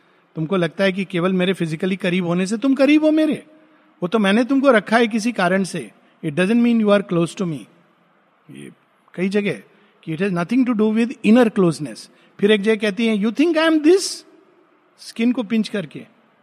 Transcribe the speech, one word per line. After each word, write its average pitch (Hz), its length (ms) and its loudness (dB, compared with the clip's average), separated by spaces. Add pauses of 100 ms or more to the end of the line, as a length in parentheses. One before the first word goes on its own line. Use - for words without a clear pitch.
(340)
"तुमको 160 220 -4
लगता 170 280 -2
है 196 80 2
कि 190 120 -4
केवल 180 280 -2
मेरे 185 200 0
फिजिकली 175 440 -4
करीब 185 300 -2
होने 180 200 -2
से 214 120 -6
तुम 269 160 0
करीब 294 300 4
हो 311 60 4
मेरे, 311 360 0 (560)
वो 180 60 -4
तो 226 100 0
मैंने 208 260 2
तुमको 269 260 2
रखा 220 260 2
है 233 120 4
किसी 226 240 -2
कारण 190 320 0
से। 147 260 -10 (340)
It 156 100 -6
doesn't 196 280 2
mean 233 240 2
you 202 120 4
are 196 140 -4
close 170 260 -2
to 190 80 -4
me।" 156 120 -6 (920)
ये 139 220 -18 (420)
कई 185 140 -2
जगह 202 320 -2 (480)
It 156 120 -6
has 196 120 -2
nothing 214 360 0
to 247 60 0
do 214 220 2
with 233 120 0 (180)
inner 220 240 6
closeness। 151 600 -2 (300)
फिर 202 100 2
एक 214 120 2
जगह 220 140 0
कहती 214 300 -2
हैं, 214 180 0
"You 220 120 -2
think 320 220 2
I 320 120 2
am 311 120 2
this?" 359 420 2 (760)
स्किन 240 340 -2
को 247 100 -4
पिंच 214 260 -2
करके, 147 380 -10 (360)